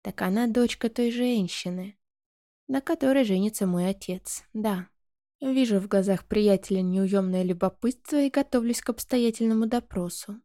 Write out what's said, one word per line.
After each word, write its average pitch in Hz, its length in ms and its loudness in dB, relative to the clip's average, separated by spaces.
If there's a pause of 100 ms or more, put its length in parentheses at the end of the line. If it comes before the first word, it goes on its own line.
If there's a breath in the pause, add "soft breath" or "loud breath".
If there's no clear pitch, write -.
Так - 220 -8
она 196 240 0
дочка 233 420 0
той 240 220 0
женщины, 208 880 -2 (680)
на 269 140 -2
которой 277 440 2
женится 202 420 0
мой 180 240 0
отец, - 540 -8 (100)
да. 208 340 -2 (520)
Вижу 262 400 2
в 202 80 -8
глазах 196 380 2
приятеля 202 540 2
неуёмное 185 640 0
любопытство 190 800 -2
и 277 80 2
готовлюсь 240 500 0
к - 80 -10
обстоятельному 226 760 0
допросу. 214 800 -6